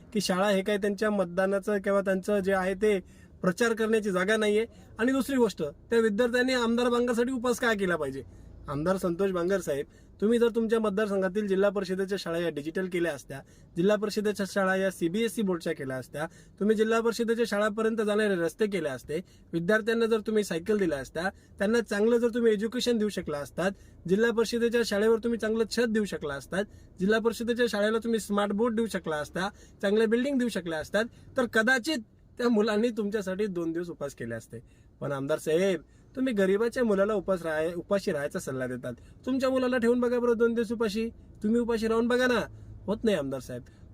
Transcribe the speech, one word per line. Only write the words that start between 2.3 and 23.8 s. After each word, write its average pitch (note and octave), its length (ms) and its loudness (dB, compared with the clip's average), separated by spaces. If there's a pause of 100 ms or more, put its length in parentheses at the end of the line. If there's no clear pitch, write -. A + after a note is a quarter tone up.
जे F#3+ 140 0
आहे F#3+ 200 0
ते G3+ 260 2 (420)
प्रचार A3 320 2
करण्याची G#3+ 380 0
जागा F#3 260 2
नाहीये. G#3+ 280 2 (340)
आणि B3 120 2
दुसरी C4+ 240 0
गोष्ट, A3 280 2
त्या E3+ 360 -2
विद्यार्थ्यांनी A#3+ 540 2
आमदार A#3+ 360 2
बांगरसाठी A#3+ 420 0
उपवास B3 280 0
काय A3+ 160 2
केला F#3 200 0
पाहिजे? C3+ 280 -6 (440)
आमदार D#3 300 0
संतोष F#3 340 0
बांगर F3+ 280 0
साहेब, D3 260 -4 (360)
तुम्ही A3+ 180 4
जर A#3 100 4
तुमच्या A3+ 300 0
मतदारसंघातील G3+ 680 0
जिल्हा F#3+ 220 2
परिषदेच्या F#3+ 480 -4
शाळा E3+ 200 -4
या E3+ 120 -2
डिजिटल D#3+ 380 -4
केल्या E3+ 260 0
असत्या, C3+ 280 -12 (360)
जिल्हा G3 180 4
परिषदेच्या G3+ 540 -2
शाळा F#3+ 260 2
या F#3+ 160 0
सीबीएसई G#3 500 -2
बोर्डच्या F3+ 320 -2
केल्या C3 240 -6
असत्या, D3 300 -8 (320)
तुम्ही G#3+ 160 4
जिल्हा A3 240 4
परिषदेच्या A#3 480 0
शाळापर्यंत G#3+ 500 0
जाणारे G#3 380 2
रस्ते E3+ 300 0
केले F3+ 240 -2
असते, C#3+ 300 -6 (340)
विद्यार्थ्यांना G#3+ 520 2
जर A3 140 2
तुम्ही G#3+ 240 0
सायकल F#3 340 -2
दिल्या E3 200 2
असत्या, D#3+ 320 -4 (280)
त्यांना A3+ 240 2
चांगलं G#3+ 360 2
जर A#3 120 2
तुम्ही A#3 240 2
एज्युकेशन A3+ 440 0
देऊ G#3+ 120 0
शकला D#3+ 280 -6
असतात, D#3+ 340 -2 (380)